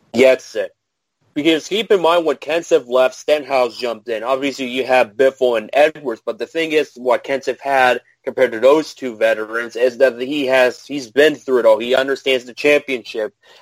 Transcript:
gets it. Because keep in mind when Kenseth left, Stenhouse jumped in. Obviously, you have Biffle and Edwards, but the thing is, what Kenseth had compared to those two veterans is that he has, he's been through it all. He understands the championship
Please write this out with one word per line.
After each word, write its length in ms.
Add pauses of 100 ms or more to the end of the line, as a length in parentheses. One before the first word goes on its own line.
(120)
gets 440
it. 160 (600)
Because 360
keep 220
in 100
mind 240
when 120
Kenseth 520
left, 260
Stenhouse 600
jumped 320
in. 140
Obviously, 460
you 180
have 300
Biffle 420
and 160
Edwards, 500
but 140
the 80
thing 260
is, 220
what 300
Kenseth 360
had 400 (240)
compared 280
to 80
those 340
two 220
veterans 600
is 220
that 200
he 280
has, 400
he's 240
been 240
through 240
it 80
all. 120
He 160
understands 520
the 80
championship 800 (280)